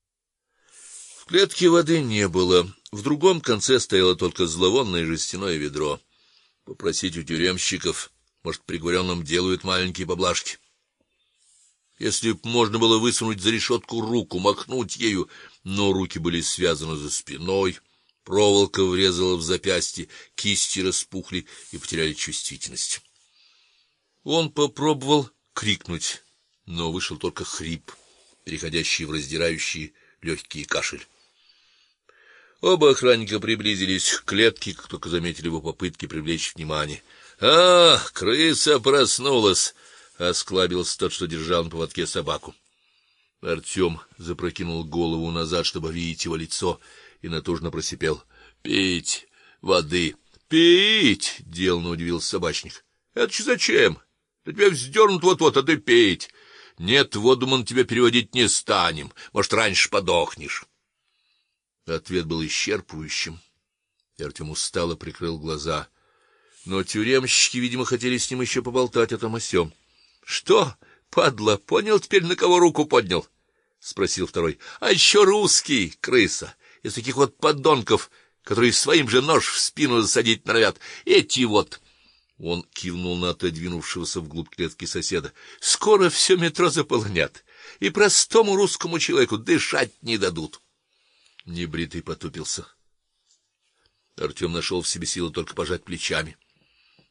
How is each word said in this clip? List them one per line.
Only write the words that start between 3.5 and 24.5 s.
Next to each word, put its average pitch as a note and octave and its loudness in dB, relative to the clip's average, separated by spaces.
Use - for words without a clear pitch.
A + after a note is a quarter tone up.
стояло F#2 2
только F2+ -2
зловонное F2+ 0
жестяное F2 -4
ведро. D2 -6
Попросить F2 -6
у E2 -8
тюремщиков, E2+ -4
может, - -8
приговорённым F2 -4
делают F2+ -2
маленькие F#2 -4
поблажки. F2 -4
Если A2 -2
б E2+ -8
можно A2+ 0
было A2+ 4
высунуть A2 -2
за G2+ 2
решётку A2+ -2
руку, A2 -2
махнуть G2+ -2
ею, G#2 -2
но G2 0
руки F#2 -2
были E2+ -2
связаны D#2+ -2
за D2 -10
спиной, F2+ -4
проволока G2+ 4
врезала F#2 2
в E2+ -6
запястье, F2 -4
кисти - -2
распухли F2+ -6
и E2 -14
потеряли D#2 -4
чувствительность. - -10
Он D#3 0